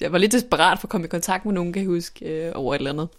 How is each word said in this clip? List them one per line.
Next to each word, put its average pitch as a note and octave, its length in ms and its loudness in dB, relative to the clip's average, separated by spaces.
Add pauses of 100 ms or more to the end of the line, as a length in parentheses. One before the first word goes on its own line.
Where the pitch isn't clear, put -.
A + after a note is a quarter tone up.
jeg D3 100 -2
var F3 60 2
lidt G#3 140 6
desperat F#3 480 4
for - 60 -12
at - 40 -10
komme F3 160 -2
i E3 40 -10
kontakt F#3 360 -4
med G#3 80 0
nogen, F3 200 -2
kan F#3+ 80 -2
jeg G3 60 -2
huske, E3+ 380 -4
øh, D#3+ 300 -6
over C3+ 200 -2
et C#3+ 40 -2
eller C#3 120 -2
andet. D3+ 160 -4 (120)